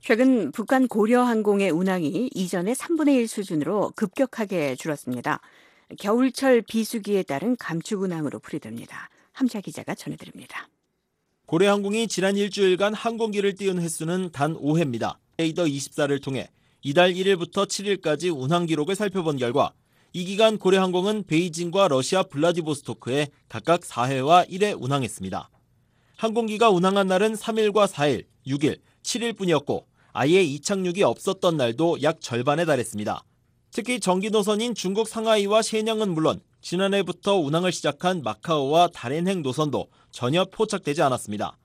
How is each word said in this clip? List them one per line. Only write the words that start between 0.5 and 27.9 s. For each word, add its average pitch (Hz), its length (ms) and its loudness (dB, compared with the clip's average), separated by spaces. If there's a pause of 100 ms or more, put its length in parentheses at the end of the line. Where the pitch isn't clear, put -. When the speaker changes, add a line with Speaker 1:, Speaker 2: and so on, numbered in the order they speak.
Speaker 1:
북한 262 360 0
고려항공의 214 800 2
운항이 180 680 0
이전의 185 400 -2
삼분의 302 400 0
일 240 140 2
수준으로 185 640 -2
급격하게 190 840 -2
줄었습니다. 143 640 -4 (600)
겨울철 247 640 2
비수기에 208 640 -2
따른 180 320 -4
감축 175 440 -6
운항으로 160 380 -4
풀이됩니다. - 720 -12 (220)
함자 233 280 -2
기자가 170 340 -8
전해드립니다. - 720 -14 (760)
Speaker 2:
고려항공이 202 640 2
지난 196 300 0
일주일간 202 560 2
항공기를 208 640 -2
띄운 190 260 -2
횟수는 170 500 -4
단 147 260 -2
오 151 200 2
회입니다. 120 400 -2 (180)
레이더 165 300 0
이십사를 139 540 -2
통해 135 280 -6 (320)
이달 175 340 4
일 185 120 0
일부터 196 400 0
칠 196 200 -6
일까지 170 440 -2
운항 160 340 0
기록을 160 300 0
살펴본 185 420 -2
결과 123 380 0 (400)
이 175 100 -6
기간 208 320 2
고려항공은 190 680 2
베이징과 170 640 2
러시아 143 340 2
블라디보스토크에 151 1080 -2 (220)
각각 165 340 0
사 123 240 -2
회와 139 360 4
일 185 200 -4
회 208 80 -2
운항했습니다. 117 800 -4 (680)
항공기가 220 540 2
운항한 190 380 4
날은 208 280 2
삼 220 220 -4
일과 208 280 2
사 147 200 -2